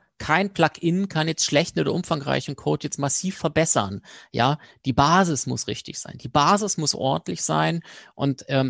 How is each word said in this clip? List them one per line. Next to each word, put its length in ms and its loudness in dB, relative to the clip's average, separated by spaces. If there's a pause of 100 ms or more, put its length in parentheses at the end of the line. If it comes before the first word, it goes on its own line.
(220)
kein 320 0
Plugin 540 0
kann 220 -2
jetzt 160 -4
schlechten 340 0
oder 140 0
umfangreichen 640 -2
Code 260 -2
jetzt 160 -6
massiv 380 -4
verbessern. 640 0 (320)
Ja, 240 2 (260)
die 80 0
Basis 540 4
muss 220 -6
richtig 300 -8
sein. 200 -14
Die 100 -12
Basis 480 2
muss 180 0
ordentlich 480 -4
sein. 420 0 (320)
Und, 340 -2
ähm, 200 2